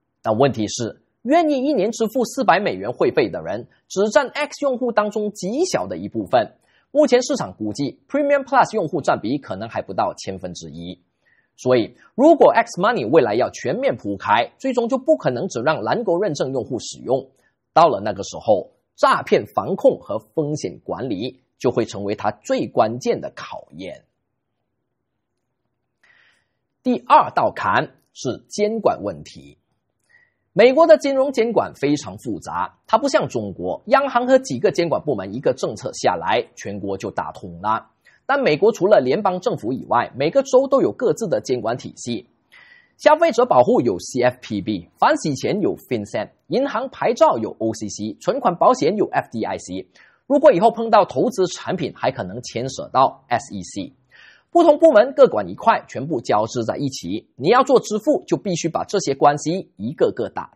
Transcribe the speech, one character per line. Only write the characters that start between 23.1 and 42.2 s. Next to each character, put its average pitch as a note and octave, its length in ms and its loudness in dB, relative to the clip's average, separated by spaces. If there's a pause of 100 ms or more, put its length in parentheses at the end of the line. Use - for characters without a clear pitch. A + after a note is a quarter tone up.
的 D2+ 160 -12
考 - 360 -16
验。 F2 340 -16 (2750)
第 B3 180 0
二 C#4+ 320 4
道 A2+ 220 0
坎 A2 380 0 (220)
是 - 340 -8
监 G#3+ 320 -2
管 G#2 240 0
问 F2 220 -8
题。 C#2+ 320 -20 (960)
美 A#3 160 6
国 D#4 140 6
的 D#4+ 140 8
金 C#4 160 -2
融 C4+ 160 2
监 A#3 200 0
管 G#2 220 -2
非 D3 220 0
常 G2+ 240 -8
复 G2 200 -8
杂， F2 460 -8
它 - 100 0
不 C4+ 140 2
像 A#3 180 0
中 A2+ 260 -6
国， - 340 -6
央 C4+ 200 2
行 B3 200 0
和 C4 100 4
几 C#3+ 220 -2
个 G3+ 120 2
监 E3+ 160 0
管 B2 140 -2
部 C#3+ 140 -2
门 F#2+ 180 -8
一 B2+ 60 -8
个 C#3+ 120 0
政 B2 240 -4
策 - 180 -10
下 - 220 0
来， F#2+ 400 -2
全 G2 240 -10
国 G2 160 -6
就 G2 140 -8
打 E2 220 -8
通 E2+ 280 -16
了。 G#2+ 300 -4 (380)
但 C#4 120 0
美 E3+ 160 2
国 A3 160 4
除 E3 140 -2
了 G3+ 140 8
联 C#3 240 0
邦 F#3 160 0
政 F#3 180 -4
府 A2+ 160 -6
以 A#2+ 160 -8
外， A2+ 260 0
每 C#3+ 140 0
个 C4+ 140 2
州 C4+ 240 4
都 C4+ 140 2
有 G#2+ 100 2
各 G3+ 220 0
自 A3 140 -6
的 G#2+ 140 -2
监 B2 180 -2
管 A2 160 -4
体 A2+ 220 -12
系。 A#2+ 320 -8 (680)